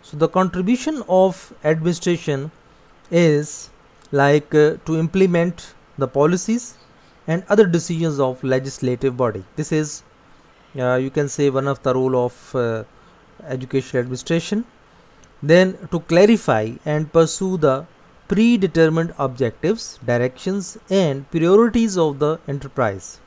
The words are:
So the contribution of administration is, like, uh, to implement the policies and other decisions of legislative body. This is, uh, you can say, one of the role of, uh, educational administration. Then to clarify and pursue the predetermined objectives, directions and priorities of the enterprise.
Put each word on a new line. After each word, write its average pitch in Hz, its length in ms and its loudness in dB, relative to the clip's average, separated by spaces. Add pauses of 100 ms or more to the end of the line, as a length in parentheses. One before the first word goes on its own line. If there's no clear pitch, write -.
So - 160 -18
the 160 120 2
contribution 190 760 -2
of 185 460 0 (100)
administration 160 880 -2 (600)
is, 156 580 2 (420)
like, 143 440 2
uh, 151 300 4
to 160 120 -2
implement 170 800 0 (220)
the 135 100 -2
policies 180 720 0 (500)
and 170 220 -2
other 202 180 6
decisions 165 520 -2
of 127 240 -2
legislative 131 720 -2
body. 110 280 -2 (140)
This 151 140 -6
is, 151 320 -4 (760)
uh, 127 160 0
you 131 160 -2
can 147 160 -2
say, 143 240 0
one 135 160 -2
of 135 160 -4
the 127 100 0
role 131 220 0
of, 123 400 -4
uh, 113 300 -4 (600)
educational 131 560 -4
administration. 165 640 -4 (800)
Then 185 340 4 (140)
to 175 80 -2
clarify 165 720 2 (140)
and 151 280 -4
pursue 180 440 0
the 147 280 0 (420)
predetermined 170 920 2
objectives, 135 840 -4
directions 127 720 -4 (120)
and 147 400 -2
priorities 202 680 2
of 151 200 0
the 151 300 -2
enterprise. 131 800 -6